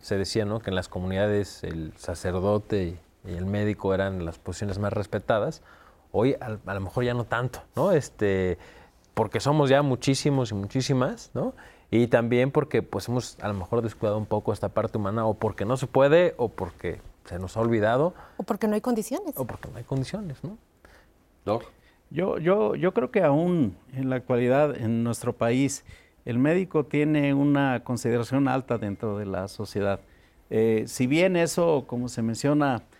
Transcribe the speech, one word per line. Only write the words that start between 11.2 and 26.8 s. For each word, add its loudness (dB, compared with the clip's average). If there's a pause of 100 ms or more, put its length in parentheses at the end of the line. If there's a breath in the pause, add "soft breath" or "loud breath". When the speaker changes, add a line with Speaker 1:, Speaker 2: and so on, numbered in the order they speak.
Speaker 1:
¿no? -4 (360 loud breath)
Y 4
también 4
porque, 0
pues, -6
hemos -4
a -6
lo -2
mejor -2
descuidado -2
un -2
poco -2
esta -2
parte -2
humana, -2
o 0
porque -2
no 0
se -4
puede, 6
o 0
porque -6 (260)
se -10
nos -8
ha 0
olvidado. 2 (240 loud breath)
Speaker 2:
O -6
porque -2
no 2
hay -2
condiciones. -4
Speaker 1:
O -4
porque -12
no -14
hay -12
condiciones, -6
¿no? -10 (880 soft breath)
Speaker 3:
Doc. -2 (440 soft breath)
Speaker 4:
Yo, -2
yo, 2
yo 0
creo 0
que 2
aún 2 (180)
en -4
la 0
actualidad 2
en 0
nuestro -2
país 0 (420 loud breath)
el -2
médico 2